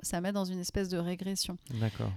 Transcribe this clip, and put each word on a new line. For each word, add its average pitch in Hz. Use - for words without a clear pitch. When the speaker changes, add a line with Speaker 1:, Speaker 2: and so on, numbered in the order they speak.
Speaker 1:
ça -
met 190
dans 202
une 185
espèce 185
de 180
régression. 180
Speaker 2:
D'accord. 110